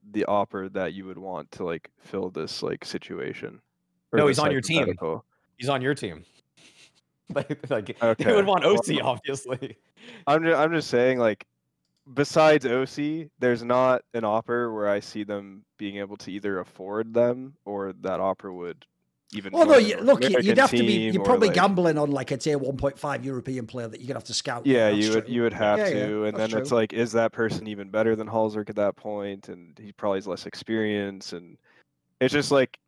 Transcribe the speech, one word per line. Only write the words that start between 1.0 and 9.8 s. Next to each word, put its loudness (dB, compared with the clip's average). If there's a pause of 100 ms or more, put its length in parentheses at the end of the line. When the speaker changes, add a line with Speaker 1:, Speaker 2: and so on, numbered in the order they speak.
Speaker 1:
would -14
want -12
to, -8
like, -8 (100)
fill -6
this, -8
like, -6
situation -10 (520)
or 4
Speaker 2:
No, 6
Speaker 1:
this 4
Speaker 2:
he's 0
on 2
your -2
team. 0
Speaker 1:
hypothetical. -2 (320)
Speaker 2:
He's -6
on 0
your 0
team. -10
<laughs> -20 (1000)
Like, -6
like, -4
they 0
Speaker 1:
Okay. 2
Speaker 2:
would 4
want 2
O 6
C, -2
Speaker 1:
Well, 0
Speaker 2:
obviously. -8 (480)